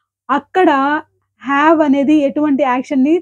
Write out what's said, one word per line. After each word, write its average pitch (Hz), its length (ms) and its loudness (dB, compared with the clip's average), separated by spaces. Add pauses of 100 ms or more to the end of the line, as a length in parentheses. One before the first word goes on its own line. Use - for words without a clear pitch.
(280)
అక్కడ 311 420 0 (720)
have 294 400 0
అనేది 285 400 0
ఎటువంటి 277 420 -2
యాక్షన్‌ని 262 580 0